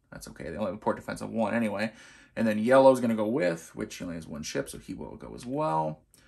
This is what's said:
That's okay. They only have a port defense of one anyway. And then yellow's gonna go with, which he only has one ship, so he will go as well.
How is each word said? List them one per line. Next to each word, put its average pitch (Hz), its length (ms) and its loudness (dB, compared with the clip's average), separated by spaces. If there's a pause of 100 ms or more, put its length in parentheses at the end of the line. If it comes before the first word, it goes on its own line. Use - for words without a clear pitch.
(100)
That's - 180 -16
okay. - 220 -12
They 78 60 -8
only 104 160 -4
have - 20 -6
a 107 40 -8
port - 180 0
defense - 240 -8
of 107 100 -8
one 110 240 0
anyway. 110 380 0 (420)
And 113 140 0
then 107 100 0
yellow's 131 400 8
gonna 117 160 2
go 107 140 0
with, 147 480 0
which - 180 -8
he - 100 -12
only - 120 -8
has 82 100 -12
one 76 160 -10
ship, - 260 -6
so - 100 -12
he - 140 -12
will - 240 -12
go - 200 -14
as - 100 -14
well. 156 540 -2 (280)